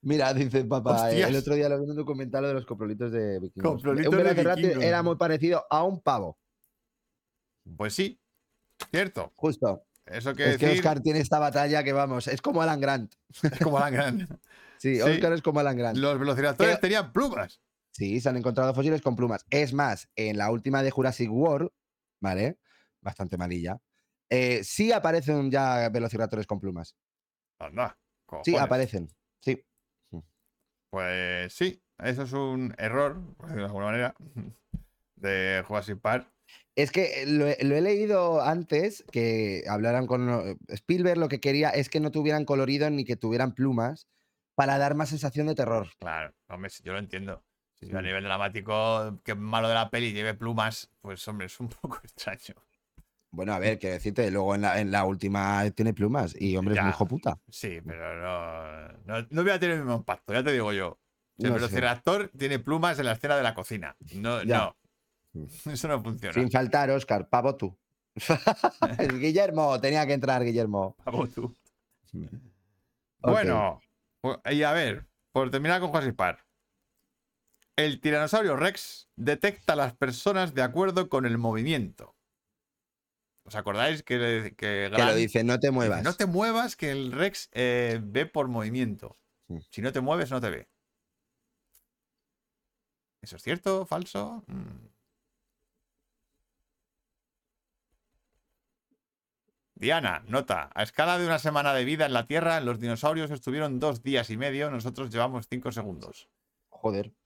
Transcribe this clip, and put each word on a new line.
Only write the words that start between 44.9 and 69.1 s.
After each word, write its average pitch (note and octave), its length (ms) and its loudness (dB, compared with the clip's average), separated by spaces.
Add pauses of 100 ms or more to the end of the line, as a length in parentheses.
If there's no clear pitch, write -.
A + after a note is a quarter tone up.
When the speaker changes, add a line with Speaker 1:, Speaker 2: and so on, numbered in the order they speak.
Speaker 1:
más D3 140 -2
sensación D3 380 -2
de D#3 80 0
terror. A2+ 340 0 (120)
Speaker 2:
Claro, D#2+ 340 -8 (140)
hombre, F#2 200 -12
si - 140 -18
yo F2+ 100 -10
lo G2 60 -4
entiendo. G2 440 -10 (340)
Si G2+ 100 -18
yo F#2+ 100 -8
a F#2 60 -6
Speaker 1:
Mm. - 20 -8
Speaker 2:
nivel F#2+ 200 -4
dramático, G#2 1000 -2
que A2+ 100 -4
malo A2 340 -2
de A2+ 60 2
la A2+ 140 0
peli A#2+ 240 -2
lleve G#2+ 220 -2
plumas, A2 560 -4 (100)
pues, G2 280 -12
hombre, G#2 180 -8
es - 140 -16
un B2 80 -8
<laughs> - 120 -16
poco - 220 -10
extraño. - 580 -14 (720)
Speaker 1:
Bueno, F#2 220 -4
a F#2+ 40 -2
ver, G#2 200 0
quiero F#2 160 -4
decirte, G2+ 360 0
luego G2 260 0
en G2+ 60 0
la, G2 180 2
en G#2 100 -2
la G2+ 160 2
última G2 640 0
tiene A2 240 0
plumas G2+ 440 0
y, F#2+ 200 0
hombre, G2+ 160 2
es - 60 4
Speaker 2:
Ya. - 40 4
Speaker 1:
un F2+ 60 6
hijo F#2 160 2
puta. - 420 -4
Speaker 2:
Sí, F2+ 380 -10
pero E2 340 -10
no, D#2+ 680 -8 (160)
no, A2+ 260 -6
no D#3 120 0
voy G3 100 4
a F#3 60 0
tener F3 180 0
el D3+ 60 -4
mismo B2 160 0
impacto, - 360 -6
ya B2+ 100 2
te D3 80 2
digo A2 220 2
yo. F#2 240 -4 (400)
El A2 60 -4
Speaker 1:
No B2 60 2
sé. B2 40 2
Speaker 2:
velociraptor A#2+ 840 0
tiene C3+ 220 -2
plumas D#3 400 0
en C#3 80 -2
la A#2 60 0
escena C#3+ 240 0
de C#3 80 2
la A2+ 100 0
cocina. F2+ 420 -10 (200)
No, A2+ 260 -2
Speaker 1:
Ya. A#2 160 4
Speaker 2:
no. G2+ 180 -2 (560)
<laughs> - 400 -12
Eso D3 160 -6
no C3+ 140 0
funciona. A2 320 -6
Speaker 1:
Sin B2 160 2
faltar, C3 400 2
Oscar, A#2 400 0
pavo B2+ 260 2
tú. F#2 220 -6 (380)
<laughs> E3 840 0
El C3 220 2